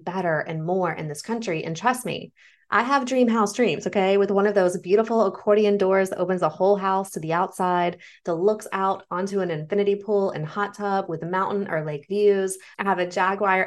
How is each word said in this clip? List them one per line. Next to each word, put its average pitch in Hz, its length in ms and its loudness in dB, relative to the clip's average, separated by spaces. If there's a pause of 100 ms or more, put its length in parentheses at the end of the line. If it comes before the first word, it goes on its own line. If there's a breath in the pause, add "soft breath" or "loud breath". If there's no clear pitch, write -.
better 180 220 -4
and 160 360 -2
more 175 280 -2
in 165 160 -8
this 147 140 -10
country. 220 420 -6
And 165 120 -6
trust 240 300 -2
me, - 280 -8 (360 soft breath)
I 208 140 2
have 269 220 0
dream 247 240 4
house 220 240 2
dreams, 196 340 0
okay, 190 300 2
with 196 120 2
one 196 160 2
of 208 80 2
those 185 240 2
beautiful 220 480 2
accordion 208 520 2
doors 190 320 2
that - 100 -8
opens 180 220 0
the 160 80 2
whole 190 260 4
house 190 360 -2
to 180 100 -8
the 156 100 -4
outside, 180 720 0 (240 loud breath)
that 170 100 -2
looks 214 380 0
out 190 360 -2
onto 196 300 -4
an 180 100 -2
infinity 202 460 0
pool 202 360 0
and 151 140 -6
hot 202 300 -6
tub 196 320 -2
with 160 160 -8
mountain 196 460 -2
or 156 160 -2
lake 151 240 -8
views. 196 480 2 (200 loud breath)
I 202 60 -4
have 190 160 2
a 180 100 -2
Jaguar 190 580 2